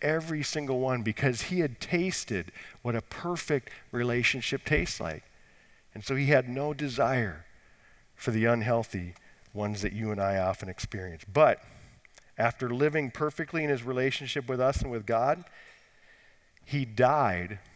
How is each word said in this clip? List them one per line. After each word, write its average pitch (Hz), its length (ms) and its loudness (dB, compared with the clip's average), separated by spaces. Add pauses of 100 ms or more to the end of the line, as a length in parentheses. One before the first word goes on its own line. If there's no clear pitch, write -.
every 156 440 0
single 135 360 -2
one 127 220 0
because 117 400 0
he 185 200 0
had 139 200 -2
tasted 170 720 -2 (320)
what 120 120 -2
a 110 60 -2
perfect - 680 -4 (200)
relationship 120 760 0
tastes - 340 0
like. 78 240 -6 (720)
And 104 100 -12
so 135 100 -2
he 139 120 2
had 131 200 6
no 139 280 -4
desire 123 720 0 (680)
for - 140 -4
the 110 160 2
unhealthy 113 720 0 (360)
ones 104 300 -4
that 95 120 -2
you 107 180 -2
and 98 100 -2
I 98 160 2
often 95 320 -2
experience. 92 560 -10
But 127 340 6 (800)
after 117 320 0
living 143 400 0
perfectly 156 540 -4
in 147 80 0
his 123 100 0
relationship 127 680 -2
with 127 140 0
us 131 220 2
and 135 80 -4
with 110 160 -6
God, 131 360 2 (1200)
he 139 220 -2
died 107 720 4 (180)